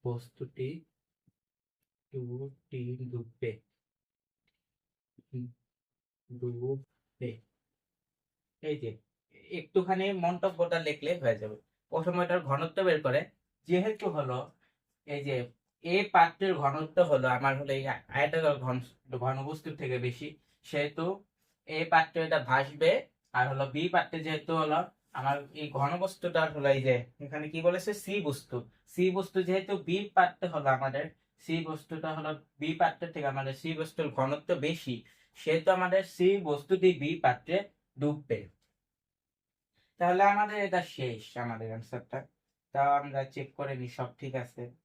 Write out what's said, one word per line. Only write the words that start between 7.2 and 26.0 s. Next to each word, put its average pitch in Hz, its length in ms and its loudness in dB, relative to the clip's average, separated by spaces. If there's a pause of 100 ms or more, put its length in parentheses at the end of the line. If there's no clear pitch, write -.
এই 151 200 -2
যে 113 80 -6 (680)
একটুখানি 185 460 0 (180)
মন্তব্যটা 175 540 0 (100)
লিখলে 151 240 -2 (100)
হয়ে 113 200 2
যাবে। 107 160 -8 (340)
প্রথমে 170 340 0
এটার 175 240 2
ঘনত্ব 151 280 -2 (100)
বের 160 180 4
করে, 135 140 4 (480)
যেহেতু 202 380 2 (100)
হলো 131 220 -2 (760)
এই 143 140 -4
যে 131 80 0 (480)
এ 175 140 0 (160)
পাত্রের 180 480 4
ঘনত্ব 147 360 0 (140)
হলো 131 160 4 (100)
আমার 135 220 2
হলো 139 200 -4
এই 135 60 -6 (320)
আয়তাকার 147 480 2
ঘন, 127 120 0 (460)
ঘনবস্তুর 143 580 -4
থেকে 127 240 -2
বেশি, 127 220 -6 (420)
সেহেতু 147 360 -2 (720)
এ - 20 -2 (120)
পাত্রে 165 360 4
এটা 160 120 2 (100)
ভাসবে। 143 420 4 (460)
আর 123 140 4
হলো 135 140 0 (100)
বি 156 80 -2 (120)
পাত্রে 165 300 0
যেহেতু 160 260 -4 (100)
হলো 156 180 2 (400)
আমার 139 180 0 (240)
এই 151 60 -6 (100)
ঘনবস্তুটা 175 640 0 (140)